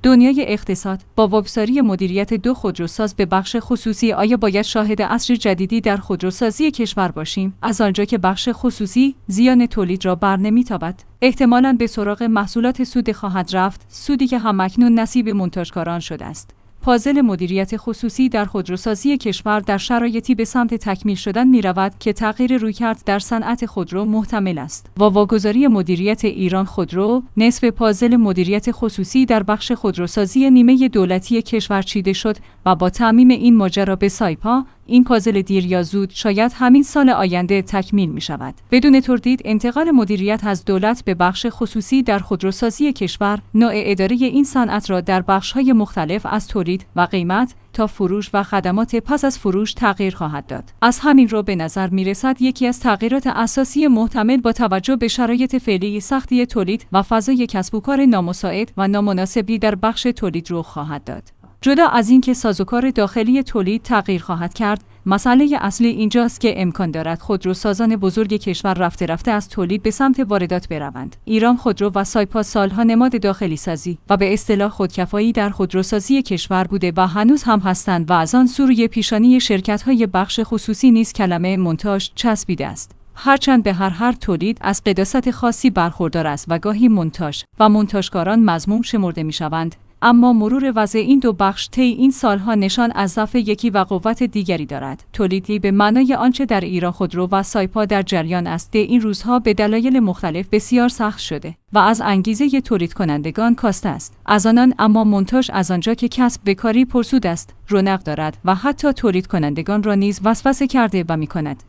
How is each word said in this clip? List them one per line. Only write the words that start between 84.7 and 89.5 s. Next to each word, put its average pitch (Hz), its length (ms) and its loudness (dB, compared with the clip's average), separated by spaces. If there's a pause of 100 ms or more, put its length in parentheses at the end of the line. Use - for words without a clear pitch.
قداست 202 460 0
خاصی 233 400 0
برخوردار 165 560 -2
است 143 220 -4
و 165 100 0
گاهی 214 300 2
مونتاژ 165 540 -2 (180)
و 214 80 6
مونتاژکاران 202 720 0
مذموم 202 420 2
شمرده 185 400 -2
می‌شوند، 160 540 -4 (260)